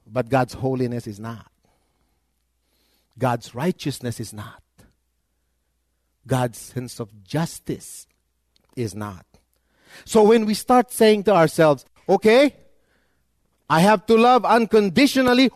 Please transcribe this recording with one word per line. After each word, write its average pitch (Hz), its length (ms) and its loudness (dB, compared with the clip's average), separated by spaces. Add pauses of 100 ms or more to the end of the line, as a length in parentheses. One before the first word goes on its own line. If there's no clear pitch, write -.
but 117 220 -6
God's 127 260 -2
holiness 127 520 -6
is 104 120 -14
not. 113 320 -16 (1700)
God's 120 360 -6
righteousness 131 680 -8
is 110 120 -12
not. 107 300 -20 (1600)
God's 123 320 -6
sense - 420 -16
of 104 240 -16
justice - 840 -10 (720)
is 110 180 -8
not. 104 320 -14 (760)
So 220 180 2
when 220 240 4
we 214 80 -2
start 247 380 0
saying 214 320 2
to 208 100 2
ourselves, 156 500 2 (240)
"Okay, 220 460 2 (1120)
I 160 120 2
have 202 260 2
to 226 100 4
love 240 280 4
unconditionally," 240 1120 2